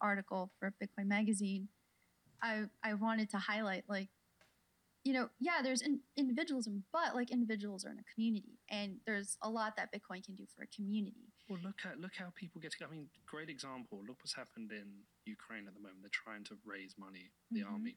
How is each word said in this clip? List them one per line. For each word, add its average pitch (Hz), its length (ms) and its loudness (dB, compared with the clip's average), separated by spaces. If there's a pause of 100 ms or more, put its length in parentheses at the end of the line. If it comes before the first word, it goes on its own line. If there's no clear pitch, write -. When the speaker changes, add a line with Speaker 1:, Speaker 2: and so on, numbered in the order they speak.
Speaker 1:
article 190 580 2
for 190 140 0 (100)
Bitcoin 202 240 -2
Magazine, 202 640 4 (720)
I, 220 200 2 (200)
I 214 120 2
wanted 220 360 4
to 202 80 2
highlight, 208 500 2
like, 196 200 0 (960)
you 269 80 4
know, 247 160 4 (100)
yeah, 320 240 4
there's 254 200 4
in-, 277 180 2 (160)
individualism, 254 760 2
but, 320 220 4
like, 247 160 2
individuals 208 540 2
are - 60 -8
in - 80 -8
a - 160 -18
community, 220 440 2 (120)
and 202 260 -2 (100)
there's 202 360 0
a 220 80 0
lot 220 260 0
that - 160 -4
Bitcoin 190 320 -6
can 190 100 -12
do 196 100 -12 (120)
for - 60 -14
a - 120 -8
community. 202 540 0 (200)
Speaker 2:
Well, 185 140 -4
look 196 220 -6
at, 156 160 -6
look 185 180 -8
how 180 160 -8
people 170 260 -10
get 156 120 -8
together. 139 200 -8
I 160 40 -8
mean, 147 120 -10 (180)
great 156 220 -8
example. 127 580 -8
Look 123 140 -12
what's - 140 -6
happened 113 380 -10
in 101 320 -12 (200)
Ukraine 107 420 -10
at 95 80 -16
the 101 60 -16
moment. 95 220 -14
They're 98 80 -18
trying 104 340 -4
to 104 200 -14
raise 98 340 -10
money. 95 320 -14 (200)
The 220 100 0
Speaker 1:
Mm-hmm. 202 120 -2
Speaker 2:
army, - 240 -4